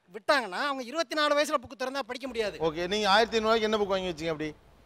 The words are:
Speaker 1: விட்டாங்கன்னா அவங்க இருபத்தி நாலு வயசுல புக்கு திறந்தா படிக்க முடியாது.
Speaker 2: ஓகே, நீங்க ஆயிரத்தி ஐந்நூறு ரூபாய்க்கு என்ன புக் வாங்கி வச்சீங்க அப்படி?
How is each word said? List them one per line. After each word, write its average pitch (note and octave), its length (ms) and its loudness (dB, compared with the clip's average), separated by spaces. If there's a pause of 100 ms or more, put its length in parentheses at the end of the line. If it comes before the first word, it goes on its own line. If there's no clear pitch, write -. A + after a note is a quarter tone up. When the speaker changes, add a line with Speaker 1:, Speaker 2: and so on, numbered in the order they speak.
(140)
Speaker 1:
விட்டாங்கன்னா A3+ 520 0
அவங்க C4+ 180 -4
இருபத்தி D#4 320 -4
நாலு D4 200 4
வயசுல D4+ 180 2
புக்கு C4 300 -4
திறந்தா C4+ 160 -4
படிக்க B3 280 -8
முடியாது. A3 300 -4
Speaker 2:
ஓகே, E3 300 -2
நீங்க G#3 220 0
ஆயிரத்தி A3 280 4
ஐந்நூறு A3 220 4
ரூபாய்க்கு G#3+ 120 0
என்ன A3 60 2
புக் G3+ 100 2
வாங்கி F#3 220 -2
வச்சீங்க E3 200 -6
அப்படி? D3+ 240 -4 (320)